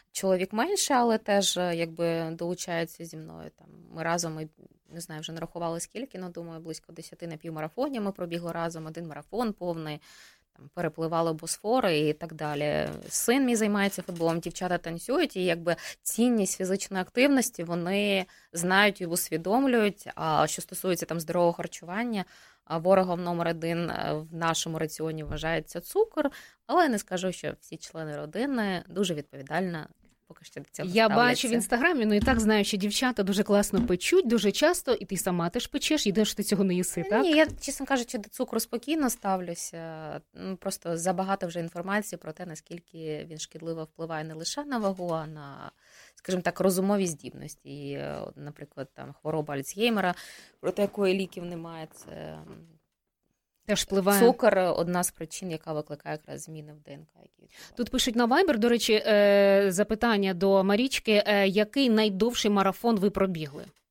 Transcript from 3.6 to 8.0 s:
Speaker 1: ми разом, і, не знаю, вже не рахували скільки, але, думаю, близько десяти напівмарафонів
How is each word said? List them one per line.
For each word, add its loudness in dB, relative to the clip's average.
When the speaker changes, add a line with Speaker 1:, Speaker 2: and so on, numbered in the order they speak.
Speaker 1:
ми -6
разом, -2
і, -8
не -12
знаю, -12
вже -10
не -10
рахували -6
скільки, -12
але, -10
думаю, -12
близько -12
десяти -14
напівмарафонів -6